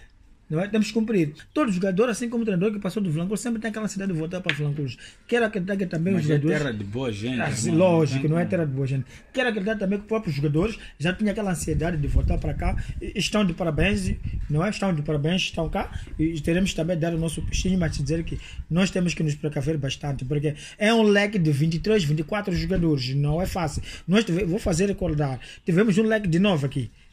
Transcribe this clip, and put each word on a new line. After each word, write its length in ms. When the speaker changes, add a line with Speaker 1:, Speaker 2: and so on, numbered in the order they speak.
Speaker 1:
Não 100
é? 80
Temos 200
que 60
cumprir. 400
Todo 180
jogador, 380
assim 180
como 160
o 20
treinador 280
que 60
passou 220
do 80
Vilanculo, 280
sempre 240
tem 80
aquela 160
ansiedade 260
de 80
voltar 220
para 120
Vilanculo. 360
Quero 200
acreditar 320
que 80
também 280
Speaker 2:
Mas 120
Speaker 1:
os 40
Speaker 2:
é 40
Speaker 1:
jogadores 240
Speaker 2:
terra 160
de 100
boa 260
gente, 300
Speaker 1:
Ah, 140
sim, 180
Speaker 2:
não, 60
Speaker 1:
lógico, 460
Speaker 2:
não, 80
Speaker 1:
não 60
é 60
Speaker 2:
não. 60
Speaker 1:
terra 160
de 80
boa 120
gente. 200
Quero 160
acreditar 300
também 200
que 60
os 60
próprios 260
jogadores 420
já 140
tinham 180
aquela 200
ansiedade 440
de 100
voltar 320
para 160
cá. 220
E 140
estão 300
de 80
parabéns, 600
não 160
é? 40
Estão 240
de 80
parabéns, 420
estão 260
cá. 200
E 220
teremos 320
também 260
dar 140
o 40
nosso 260
peixinho, 360
mas 180
dizer 280
que 120
nós 220
temos 220
que 100
nos 120
precaver 420
bastante, 480
porque 280
é 160
um 100
leque 360
de 100
vinte 260
e 40
três, 240
vinte 160
e 60
quatro 280
jogadores, 600
não 260
é 40
fácil. 360
Nós 200
tive-, 180
vou 160
fazer 280
recordar, 520
tivemos 340
um 60
leque 240
de 120
nove 260
aqui 260